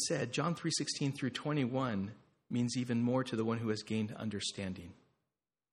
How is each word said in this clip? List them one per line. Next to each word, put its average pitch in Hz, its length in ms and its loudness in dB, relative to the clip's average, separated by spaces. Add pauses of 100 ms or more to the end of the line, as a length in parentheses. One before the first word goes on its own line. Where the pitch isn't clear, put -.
said, 147 240 0
John 160 240 0
three 165 160 -2
sixteen 147 400 0
through 135 200 -2
twenty-one 127 800 0 (360)
means 120 280 2
even 123 240 2
more 127 240 4
to 123 100 -4
the 110 80 2
one 113 140 2
who 113 120 -2
has 107 140 0
gained 110 300 0
understanding. 95 800 -4 (800)